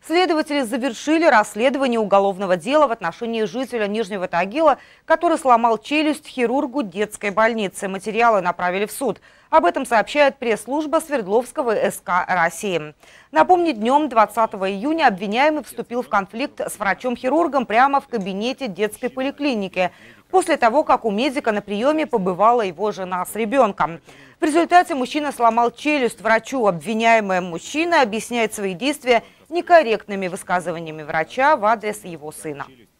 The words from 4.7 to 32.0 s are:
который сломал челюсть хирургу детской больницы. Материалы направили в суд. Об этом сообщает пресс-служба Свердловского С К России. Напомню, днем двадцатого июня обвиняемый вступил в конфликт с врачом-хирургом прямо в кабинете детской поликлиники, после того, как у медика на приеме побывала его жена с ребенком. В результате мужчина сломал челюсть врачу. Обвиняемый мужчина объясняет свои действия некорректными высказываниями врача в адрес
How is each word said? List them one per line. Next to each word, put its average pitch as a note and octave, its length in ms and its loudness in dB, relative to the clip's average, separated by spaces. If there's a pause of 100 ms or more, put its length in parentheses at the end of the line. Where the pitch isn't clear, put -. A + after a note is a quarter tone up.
который E4 340 2
сломал A#3 400 4
челюсть D4+ 480 -2
хирургу B3+ 560 -2
детской G3+ 480 -6
больницы. G#3+ 560 0
Материалы G#3 540 0
направили F3+ 460 -2
в G3+ 40 -12
суд. - 300 -4 (300)
Об D#4 160 4
этом E4 200 0
сообщает C#4 520 2
пресс-служба C4+ 600 -2
Свердловского B3 720 -2
С F3+ 320 0
К F3+ 260 0
России. E3+ 640 -2 (380)
Напомню, E4+ 420 4
днем B3+ 360 2
двадцатого A3 600 0
июня C#4 380 -2
обвиняемый A#3 560 0
вступил A#3+ 400 -8
в A#3 60 -10
конфликт A3 520 -4
с F#3+ 160 -6
врачом-хирургом B3+ 920 -2
прямо C4+ 340 2
в - 80 -20
кабинете G#3+ 580 -6
детской G#3 440 -4
поликлиники, C4 800 -2 (400)
после E4 240 2
того, B3 260 4
как D4 220 2
у A3 80 0
медика B3 400 -2
на G3+ 100 -2
приеме C4+ 440 0
побывала G#3 560 2
его F#3+ 280 -4
жена F#3 340 -6
с - 120 -12
ребенком. G3+ 640 0 (380)
В - 60 -2
результате E4+ 500 4
мужчина C#4+ 380 -4
сломал A#3 400 2
челюсть C#4 480 -2
врачу. A3+ 440 0
Обвиняемый G3+ 760 2
мужчина C#4+ 640 -2
объясняет A3+ 520 -2
свои G3 200 -6
действия A#3+ 500 0 (240)
некорректными G#3+ 800 2
высказываниями E3 720 -6
врача E3 540 0
в G#3 80 -4
адрес G#3 400 -2